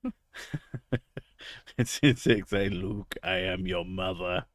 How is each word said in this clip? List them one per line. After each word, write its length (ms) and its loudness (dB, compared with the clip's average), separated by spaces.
<laughs> 960 -8
It's 220 2
in 160 8
six, 340 2
say, 180 2
Luke, 540 -4
I 140 0
am 300 -2
your 180 -2
mother. 720 -2